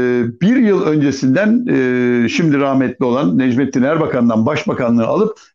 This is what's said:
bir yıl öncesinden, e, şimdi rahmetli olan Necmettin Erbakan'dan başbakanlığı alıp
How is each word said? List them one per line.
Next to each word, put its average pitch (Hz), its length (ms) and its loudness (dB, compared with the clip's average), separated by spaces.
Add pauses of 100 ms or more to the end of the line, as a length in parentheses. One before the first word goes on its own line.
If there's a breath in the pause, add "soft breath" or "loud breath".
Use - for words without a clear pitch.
(400)
bir 220 160 2
yıl 202 260 2
öncesinden, 156 840 0
e, 123 640 0
şimdi 151 300 0
rahmetli 135 460 0
olan 127 340 0
Necmettin 131 440 0
Erbakan'dan 123 640 0
başbakanlığı 127 600 -2
alıp 208 320 -2 (160 soft breath)